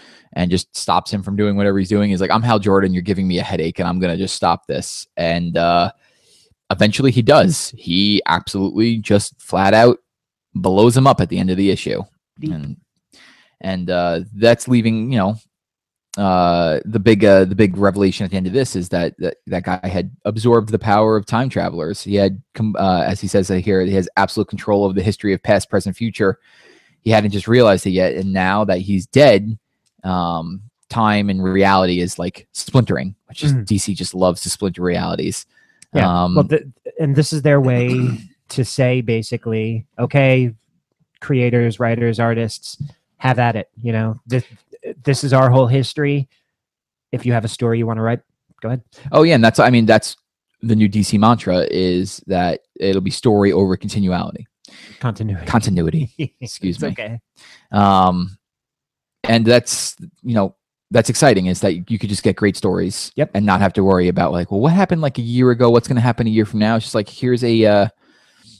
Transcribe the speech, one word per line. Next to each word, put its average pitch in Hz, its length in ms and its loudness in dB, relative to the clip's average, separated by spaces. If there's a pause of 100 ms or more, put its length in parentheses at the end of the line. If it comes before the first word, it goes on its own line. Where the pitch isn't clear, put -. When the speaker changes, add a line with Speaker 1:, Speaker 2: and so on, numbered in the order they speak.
(340)
Speaker 1:
and 90 180 -2
just - 240 -4
stops - 360 -2
him 101 100 -6
from 98 140 -8
doing 104 200 0
whatever 101 240 0
he's 92 100 -2
doing. 104 200 0
He's 92 100 -2
like, 92 120 0
"I'm 110 100 0
Hal 113 180 2
Jordan. 98 340 2
You're 90 100 -2
giving 95 240 -4
me 90 100 -2
a 80 60 -4
headache, 82 360 -6
and 87 80 -2
I'm 90 120 -4
gonna 87 180 -2
just 95 180 -6
stop 85 320 -2
this." - 480 -8
And, 85 400 -4
uh, 85 360 0 (800)
eventually 131 420 2
he 123 100 0
does. 147 560 4
He 98 480 0
absolutely 101 720 -2
just - 440 -2
flat 98 320 0
out 120 260 6 (560)
blows 98 420 4
him 131 100 4
up 127 140 2
at 85 80 -2
the 92 100 -6
end 92 100 -2
of 92 80 -2
the 98 140 2
issue. - 300 -4 (380)
Speaker 2:
Deep. 156 120 -8
Speaker 1:
And, 76 260 -10 (840)
and, 92 280 -6
uh, 87 320 -2 (120)
that's 113 340 2
leaving, 113 440 0
you 127 80 0
know, 104 160 0 (840)
uh, 87 680 2
the 110 140 -4
big, 107 260 4
uh, 95 200 8
the 95 100 -4
big 95 220 2
revelation 98 460 0
at 92 80 -6
the 95 60 -4
end 92 80 -4
of 92 80 -6
this 127 220 -2
is 90 140 -6
that, 87 280 -4
that, 87 200 -6 (100)
that 90 160 -6
guy 92 240 -4
had 92 240 -6 (140)
absorbed 110 440 0
the 110 100 -2
power 110 380 2
of 101 80 -4
time 123 240 -2
travelers. 87 540 -6
He 101 120 -4
had, 98 240 0 (140)
com-, 110 240 -4
uh, 92 300 0
as 98 120 -4
he 98 80 -6
says 95 200 0
here, 95 340 0
he 95 140 -2
has 92 200 0
absolute 98 320 -2
control 101 380 -2
of 95 80 0
the 95 80 -2
history 101 320 -2
of 90 80 -4
past, 101 300 0
present, 98 240 -2
future. - 440 -2 (600)
He - 80 -4
hadn't 107 220 4
just 101 160 -6
realized 110 400 4
it 95 40 -2
yet. 90 220 0
And 95 180 -4
now 95 340 0
that 92 140 -2
he's 95 280 -4
dead, 110 500 4 (460)
um, 87 580 -6 (280)
time 104 420 0
and 95 120 -4
reality 92 560 2
is, 90 200 -6
like, - 320 -10
splintering, 101 640 -2 (120)
which - 160 -16
is 147 100 2
Speaker 2:
Mm. 117 120 -2
Speaker 1:
D 101 140 0
C 98 160 -6
just 90 180 -10
loves 92 280 0
to - 100 -8
splinter 90 320 -6
realities. 87 640 -4 (480)
Speaker 2:
Yeah. 90 300 0
Speaker 1:
Um, 90 100 0
Speaker 2:
Well, 147 120 4
th-, 156 160 -2 (360)
and 143 160 0
this 147 180 0
is 151 80 -6
their 143 180 4
way 123 300 0 (440)
Speaker 1:
<clears throat> - 160 -20
Speaker 2:
to 127 160 -4
say, 127 360 0
basically, 113 880 -6 (100)
"Okay, 131 560 2 (680)
creators, 120 580 0
writers, 117 400 -2
artists, 117 580 -4 (400)
have 127 220 0
at 120 160 0
it. 104 140 -10 (120)
You 117 120 -4
know, 110 340 -4
this, 127 160 -2 (600)
this 139 200 0
is 135 80 -2
our 131 180 6
whole 127 180 4
history. 139 600 -2 (840)
If 123 120 -6
you 123 60 0
have 113 140 0
a - 20 -4
story 117 300 -2
you 113 100 -2
wanna 113 140 -4
write, 113 180 -2 (420)
go 110 80 -8
ahead." 123 120 -6 (300)
Speaker 1:
Oh, 151 120 6
yeah, 165 120 4
and 117 80 4
that's, 113 160 4
I 127 100 6
mean, 117 160 4
that's 110 320 2 (440)
the 113 140 0
new 107 140 2
D 104 140 -2
C 107 140 -2
mantra, 101 540 2
is 90 560 -2
that 90 340 -2 (180)
it'll 95 220 0
be 95 100 -4
story 101 420 2
over 92 240 2
continuality. 92 680 -6 (520)
Speaker 2:
Continuity. 104 460 -6
Speaker 1:
Continuity. 113 920 -2
Speaker 2:
<laughs> - 40 -20
Speaker 1:
Excuse - 360 -8
Speaker 2:
It's - 60 -8
Speaker 1:
me. 107 60 -6
Speaker 2:
okay. 113 320 -12 (500)
Speaker 1:
Um, 92 640 2 (880)
and 113 200 2
that's, - 500 0 (260)
you 123 120 -6
know, 98 220 0 (360)
that's 117 180 2
exciting, 110 360 4
is 90 160 -2
that 90 280 -2
you 113 80 -2
could 101 120 -6
just 104 140 -6
get 101 120 2
great 101 220 0
stories 92 580 -4
Speaker 2:
Yep. 147 180 -2
Speaker 1:
and 104 120 -2
not 95 160 4
have 95 120 2
to 101 100 0
worry 90 260 4
about, 87 240 0
like, 87 180 -4
"Well, 98 80 -2
what 151 140 2
happened, 185 280 0
like, 143 160 -4
a 123 40 -6
year 123 280 2
ago? 120 200 4
What's 117 180 4
gonna 123 140 0
happen 120 260 0
a - 20 -2
year 110 160 2
from 104 140 -6
now?" 110 160 2
It's 110 100 -2
just - 100 -14
like, 107 140 -4
here's 123 340 -4
a, 117 220 2
uh, 104 220 4 (720)